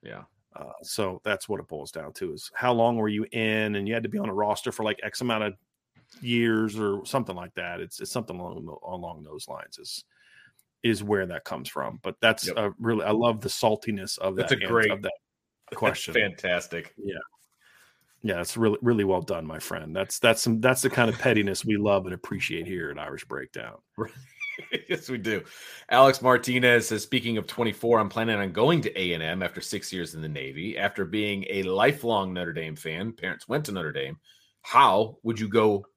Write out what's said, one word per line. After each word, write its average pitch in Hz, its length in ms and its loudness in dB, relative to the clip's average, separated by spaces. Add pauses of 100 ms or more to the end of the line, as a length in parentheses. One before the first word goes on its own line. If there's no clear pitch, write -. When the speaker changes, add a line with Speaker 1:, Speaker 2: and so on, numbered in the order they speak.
Speaker 1:
Yeah. 50 200 -14 (340)
Speaker 2:
Uh, 67 160 -16 (100)
so 95 400 -6
that's 104 260 -2
what 101 120 -4
it - 80 -14
boils 71 240 -12
down 78 220 -12
to, 87 180 -8
is - 220 -12
how 123 180 2
long 117 240 4
were 107 120 0
you 107 220 -2
in, 110 460 0
and 101 100 -4
you 113 80 -2
had 117 80 -2
to 113 60 -6
be 107 100 -6
on 117 100 -4
a 95 60 -6
roster 104 380 -2
for, - 100 -6
like, 107 220 0
X - 160 -8
amount 113 240 0
of 104 100 -4 (680)
years 113 560 2
or 101 300 -2
something 107 300 -4
like 90 180 -12
that. 87 260 -8
It's, 87 200 -12
it's - 100 -10
something 107 260 -8
along, 87 300 -10 (180)
along 85 380 -10
those 76 260 -16
lines - 300 -14
is, - 260 -14 (760)
is 110 200 2
where 101 240 2
that 85 180 -8
comes 69 240 -8
from. 67 340 -8
But - 180 -8
that's 113 280 4
Speaker 1:
Yep. - 100 -4
Speaker 2:
a 104 220 0
really, 113 240 2
I 104 80 2
love 113 280 2
the 101 80 -6
saltiness 104 680 -2
of 95 180 0
Speaker 1:
That's 85 140 0
Speaker 2:
that 131 80 2
Speaker 1:
a 92 40 -4
Speaker 2:
ans-, 98 80 -2
Speaker 1:
great 113 200 4
Speaker 2:
of 98 120 -4
that 92 100 -4 (280)
Speaker 1:
<laughs> - 300 -20
that's - 80 -12
Speaker 2:
question. - 360 -2
Speaker 1:
fantastic. 87 800 -2 (100)
Speaker 2:
Yeah. 98 120 -6 (1080)
Yeah, 98 140 0
that's 87 200 -4
really, 110 260 4
really 117 220 4
well 92 180 2
done, 82 240 -4
my 78 120 -10
friend. 80 380 -8
That's, 95 240 -4
that's 113 220 6
some, 110 180 2
that's 127 220 4
the 131 80 4
kind 117 200 4
of 113 80 -4
pettiness 104 460 2
we 107 120 2
love 101 280 4
and 92 100 -6
appreciate 87 520 -6
here 87 240 -6
at 71 80 -10
Irish 73 260 -10
Breakdown. - 520 -10 (220)
Speaker 1:
<laughs> - 0 -
Right. - 880 -8
Yes, - 220 -4
we 127 80 -2
do. 104 260 -2 (460)
Alex 135 320 8
Martinez 123 680 6
says, 107 140 -2
"Speaking 120 360 0
of 101 80 -4
twenty-four, 117 520 2
I'm 104 120 2
planning 113 260 0
on 98 160 -2
going 131 300 4
to 104 180 -4
A 90 140 0
and 82 80 -4
M 87 200 -2
after 87 200 -6
six - 280 -8
years 82 240 -6
in 80 60 -10
the 80 80 -6
Navy. 71 480 -8
After 98 300 -2
being 101 420 -2
a 98 140 -2
lifelong 101 720 0
Notre 87 180 -6
Dame 80 240 -8
fan, 87 360 -8
parents - 360 -10
went 147 160 -2
to 110 80 -6
Notre 82 200 -6
Dame. 69 260 -6 (420)
How 110 600 6
would 110 180 -2
you 110 80 -2
go 104 380 4 (100)